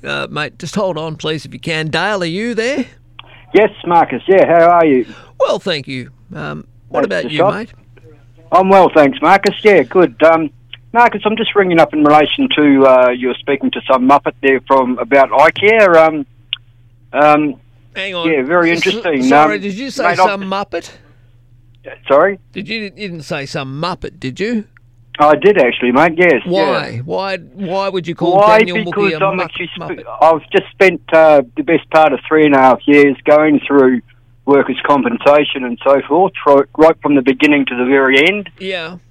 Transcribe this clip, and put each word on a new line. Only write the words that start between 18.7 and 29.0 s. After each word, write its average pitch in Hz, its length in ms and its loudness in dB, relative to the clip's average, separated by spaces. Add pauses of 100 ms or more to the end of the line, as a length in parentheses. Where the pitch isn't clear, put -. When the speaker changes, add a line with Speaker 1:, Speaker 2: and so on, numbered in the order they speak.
Speaker 1:
S-, 170 120 -2
Speaker 2:
interesting. 185 380 -4
Speaker 1:
sorry, 147 360 2
Speaker 2:
Um, - 40 -8
Speaker 1:
did 196 120 -8
you 262 180 -10
say 262 100 -8
Speaker 2:
mate, 175 160 -2
I've 185 100 2
Speaker 1:
some 196 140 -6
muppet? 196 480 -8 (1160)
Speaker 2:
Sorry? 175 320 2 (140)
Speaker 1:
Did 185 160 -12
you, 220 140 -10
you 196 80 -12
didn't 175 320 -14
say 143 240 -10
some 139 340 -10
muppet, - 400 -10
did 131 180 -10
you? 214 280 -6 (520)
Speaker 2:
I 147 160 4
did 185 220 2
actually, 123 360 0
mate, 156 260 2
yes, 165 260 2
Speaker 1:
Why? 175 460 -4
Speaker 2:
yeah. 117 100 -12
Speaker 1:
Why, 185 380 -8
why 180 500 -8
would 180 180 -8
you 165 80 -8
call 175 220 -2
Speaker 2:
Why? 214 220 4
Speaker 1:
Daniel 180 260 0
Mookie 202 220 -4